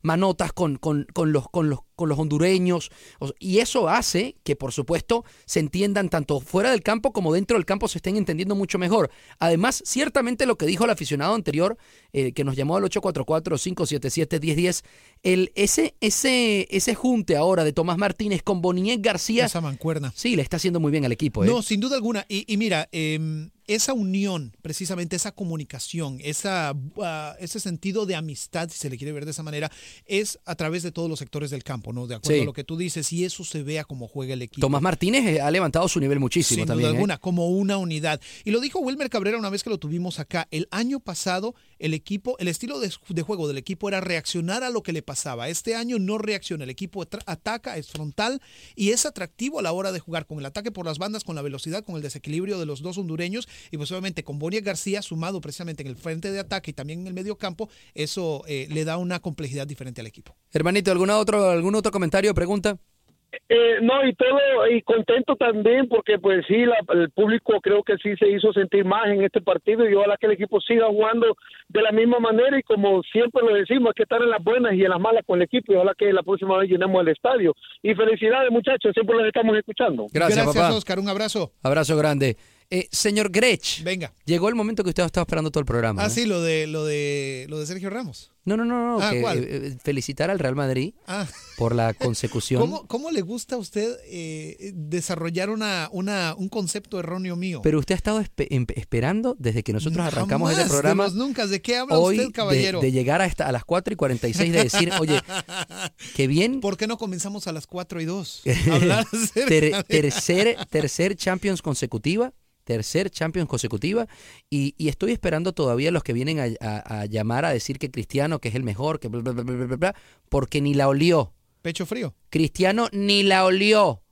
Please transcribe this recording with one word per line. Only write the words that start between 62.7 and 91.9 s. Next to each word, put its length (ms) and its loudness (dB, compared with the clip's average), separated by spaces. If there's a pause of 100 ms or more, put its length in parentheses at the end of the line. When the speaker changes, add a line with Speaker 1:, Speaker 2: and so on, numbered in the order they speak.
Speaker 3:
Eh, 340 6
no, 260 4
y 60 2
todo, 600 4
y 80 2
contento 540 2
también 520 4
porque 300 4
pues 300 4
sí, 180 6
la, 100 4 (240)
el 100 2
público 520 4
creo 220 4
que 180 2
sí 160 0
se 100 6
hizo 240 4
sentir 320 4
más 220 2
en 160 4
este 180 2
partido 480 2
y 60 6
ojalá 260 4
que 60 2
el 60 6
equipo 280 0
siga 280 4
jugando 480 4 (320)
de 140 2
la 100 4
misma 260 6
manera 400 4
y 60 0
como 400 4
siempre 380 2
lo 120 6
decimos, 360 4
hay 80 -4
que 40 2
estar 180 2
en 100 4
las 120 0
buenas 320 4
y 80 6
en 80 6
las 100 2
malas 260 4
con 120 2
el 60 6
equipo 280 0
y 40 8
ojalá 200 4
que 160 4
la 120 4
próxima 340 2
vez 120 2
llenemos 320 4
el 60 4
estadio. 460 4 (280)
Y 120 2
felicidades, 560 4
muchachos, 440 2
siempre 220 4
los 100 4
estamos 300 4
escuchando. 540 0
Speaker 1:
Gracias, 340 4
Speaker 2:
Gracias, 100 2 (100)
Speaker 1:
papá. 100 4
Speaker 2:
Oscar, 240 -4
un 100 -2
abrazo. 440 -2 (100)
Speaker 1:
Abrazo 340 2
grande. 400 2 (360)
Eh, 200 -2
señor 400 2
Grech, 500 2
Speaker 2:
Venga. 300 -6 (120)
Speaker 1:
llegó 240 2
el 60 2
momento 300 0
que 60 0
usted 120 0
ha 40 2
estado 180 0
esperando 260 -2
todo 80 -2
el 80 -2
programa, 380 0
Speaker 2:
Ah, 20 0
Speaker 1:
¿eh? 40 0
Speaker 2:
sí, 140 0
lo 160 0
de, 280 0
lo 160 -4
de, 640 -4
lo 100 -8
de 80 -6
Sergio 240 -8
Ramos. 400 -10 (140)
Speaker 1:
No, 120 0
no, 80 0
no, 280 0
no, 120 0
Speaker 2:
Ah, 60 2
Speaker 1:
que, 100 0
Speaker 2:
¿cuál? 180 0
Speaker 1:
eh, 120 -2
eh, 320 -6
felicitar 480 -2
al 80 0
Real 160 0
Madrid 400 -2 (140)
Speaker 2:
Ah. 180 -4 (320)
Speaker 1:
por 160 2
la 200 2